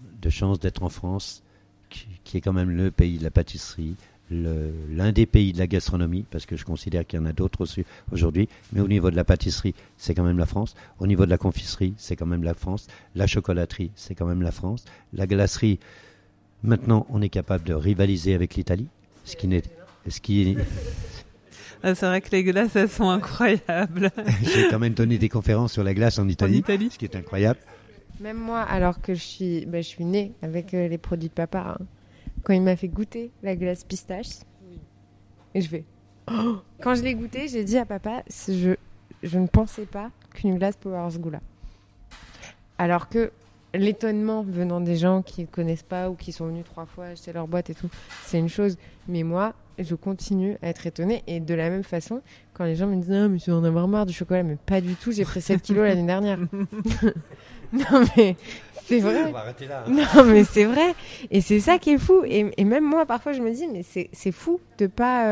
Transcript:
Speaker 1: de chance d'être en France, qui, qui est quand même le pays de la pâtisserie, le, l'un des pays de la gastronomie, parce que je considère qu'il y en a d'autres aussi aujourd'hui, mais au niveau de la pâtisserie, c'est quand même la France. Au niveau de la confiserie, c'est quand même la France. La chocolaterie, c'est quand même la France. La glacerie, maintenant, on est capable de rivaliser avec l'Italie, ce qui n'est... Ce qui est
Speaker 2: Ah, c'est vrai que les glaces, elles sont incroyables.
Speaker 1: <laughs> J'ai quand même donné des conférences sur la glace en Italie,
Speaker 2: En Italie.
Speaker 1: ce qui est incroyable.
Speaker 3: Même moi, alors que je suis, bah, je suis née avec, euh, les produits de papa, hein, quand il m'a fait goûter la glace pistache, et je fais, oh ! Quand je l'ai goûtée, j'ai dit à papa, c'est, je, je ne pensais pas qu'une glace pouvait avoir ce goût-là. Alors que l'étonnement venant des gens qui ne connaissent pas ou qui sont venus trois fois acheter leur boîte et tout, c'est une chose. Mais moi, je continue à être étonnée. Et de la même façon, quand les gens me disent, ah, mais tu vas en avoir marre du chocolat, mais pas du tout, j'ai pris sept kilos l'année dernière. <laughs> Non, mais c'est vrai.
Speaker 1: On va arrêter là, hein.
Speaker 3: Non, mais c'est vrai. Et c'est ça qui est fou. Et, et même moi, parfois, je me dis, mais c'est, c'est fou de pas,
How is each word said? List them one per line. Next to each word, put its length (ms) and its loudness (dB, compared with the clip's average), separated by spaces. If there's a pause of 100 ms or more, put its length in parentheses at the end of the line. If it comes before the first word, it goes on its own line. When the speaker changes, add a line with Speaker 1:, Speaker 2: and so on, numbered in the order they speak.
(200)
Speaker 1:
de 100 0
chance 280 0
d'être 240 -4
en 60 -4
France, 540 -8 (480)
qui, 160 -20 (180)
qui 140 -8
est 20 -2
quand 120 0
même 180 0
le 200 0
pays 280 4
de 60 -4
la 60 -4
pâtisserie, 680 -2 (340)
le, 420 -4 (180)
l'un 220 0
des 140 4
pays 260 4
de 60 -4
la 80 2
gastronomie, 640 -2
parce 160 -10
que 100 -8
je 80 -12
considère 420 -4
qu'il 140 -6
y 20 -2
en 40 -2
a 80 -4
d'autres 260 -2
aussi 240 -4 (260)
aujourd'hui, 380 2 (240)
mais 80 0
au 80 2
niveau 220 4
de 60 0
la 80 2
pâtisserie, 500 2 (240)
c'est 160 -4
quand 80 0
même 160 4
la 80 2
France. 280 -4 (240)
Au 80 -2
niveau 200 6
de 40 2
la 60 6
confiserie, 640 -2
c'est 180 -8
quand 100 -6
même 160 -2
la 120 -2
France. 320 -8 (280)
La 120 0
chocolaterie, 680 -2
c'est 200 -14
quand 120 -6
même 140 0
la 100 0
France. 360 -8 (260)
La 140 -4
glacerie, 520 2 (840)
maintenant, 480 2
on 100 0
est 80 0
capable 360 -2
de 100 -2
rivaliser 600 2
avec 200 0
l'Italie, 340 -2 (380)
ce 100 -16
qui 100 -4
n'est... 160 2 (460)
Ce 140 -10
qui 260 2
est 80 2 (1300)
Speaker 2:
Ah, 120 0
c'est 120 -2
vrai 160 0
que 100 -18
les 120 2
glaces, 320 2
elles 120 4
sont 220 0
incroyables. 1000 0 (160)
Speaker 1:
<laughs> 160 2
J'ai 280 4
quand 80 2
même 160 2
donné 240 2
des 100 2
conférences 460 0
sur 100 0
la 80 2
glace 260 2
en 100 2
Italie, 280 2
Speaker 2:
En 40 4
Italie. 300 0
Speaker 1:
ce 80 -12
qui 60 -8
est 100 -8
incroyable. 460 0 (600)
Speaker 3:
Même 180 -10
moi, 240 -6
alors 400 0
que 100 -4
je 80 -4
suis, 460 -6
bah, 160 -4
je 60 -12
suis 180 -10
née 340 -2
avec, 320 -8
euh, 160 0
les 100 -4
produits 300 -6
de 60 -14
papa, 440 -6
hein, 60 -14 (600)
quand 100 2
il 80 4
m'a 140 2
fait 120 -6
goûter 440 -8 (100)
la 140 -4
glace 280 -6
pistache, 440 -10 (1300)
et 60 0
je 80 -2
fais, 160 -10 (460)
oh ! 280 -2 (220)
Quand 140 0
je 80 0
l'ai 140 -2
goûtée, 320 -8
j'ai 160 -4
dit 120 0
à 80 2
papa, 440 -8
c'est, 280 -8
je, 140 2 (540)
je 140 -2
ne 100 2
pensais 380 0
pas 240 -10 (220)
qu'une 260 0
glace 180 0
pouvait 200 -10
avoir 140 -6
ce 80 -8
goût-là. 220 -10 (1400)
Alors 300 0
que 220 -2 (440)
l'étonnement 680 0
venant 380 -4
des 160 0
gens 260 2
qui 200 -12
ne 40 -10
connaissent 360 -4
pas 260 -6
ou 60 -6
qui 180 -14
sont 140 -10
venus 180 -8
trois 220 -16
fois 200 -18
acheter 260 -16
leur 160 -8
boîte 220 -4
et 40 -10
tout, 140 -8 (380)
c'est 120 -2
une 100 2
chose. 280 0 (320)
Mais 160 -4
moi, 300 -2 (240)
je 180 -6
continue 640 -4
à 60 -6
être 180 -8
étonnée. 400 -4
Et 140 -6
de 140 -4
la 160 -2
même 120 -4
façon, 380 -8 (320)
quand 120 -8
les 120 -2
gens 100 0
me 100 0
disent, 160 -2
ah, 160 4
mais 100 2
tu 120 -4
vas 60 4
en 80 2
avoir 240 2
marre 180 2
du 60 -4
chocolat, 320 -2
mais 120 -4 (100)
pas 140 2
du 140 -2
tout, 160 -6
j'ai 140 -2
pris 160 -6
sept 220 0
kilos 260 2
l'année 180 2
dernière. 360 0
<laughs> 60 -2 (1200)
Non, 320 6 (120)
mais 200 8 (480)
c'est 160 2
vrai. 260 2
Speaker 1:
On 60 -4
va 80 -8
arrêter 260 -12
là, 180 -10
hein. 60 -4
Speaker 3:
Non, 340 10
mais 200 10
c'est 200 4
vrai. 300 4 (380)
Et 80 4
c'est 180 4
ça 200 4
qui 120 0
est 80 6
fou. 260 6
Et, 320 0
et 80 4
même 200 4
moi, 200 2
parfois, 280 -2
je 100 -4
me 100 -2
dis, 140 -6
mais 160 -8
c'est, 300 -8
c'est 180 -4
fou 300 -2 (180)
de 80 2
pas, 460 0